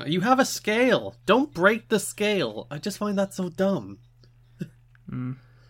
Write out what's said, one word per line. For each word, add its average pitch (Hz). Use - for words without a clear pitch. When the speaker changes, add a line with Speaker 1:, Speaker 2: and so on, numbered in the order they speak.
Speaker 1:
know. 117
You 170
have 254
a 262
scale. 214
Don't 262
break 208
the 208
scale. 175
I 147
just 196
find 208
that 196
so 180
dumb. 160
Speaker 2:
Mm. 127